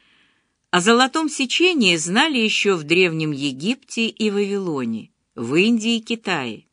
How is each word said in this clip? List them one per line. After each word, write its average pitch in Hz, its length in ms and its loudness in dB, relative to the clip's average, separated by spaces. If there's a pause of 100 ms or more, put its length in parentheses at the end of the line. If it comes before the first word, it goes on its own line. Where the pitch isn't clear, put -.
(720)
О 180 100 2
золотом 254 480 2
сечении 262 680 2
знали 233 420 0
еще 202 380 2
в 156 80 -8
Древнем 160 480 2
Египте 147 760 -4
и 214 220 -2
Вавилоне, 185 800 -4 (240)
в 123 200 -6
Индии 226 420 2
и 220 40 -6
Китае. 175 720 -6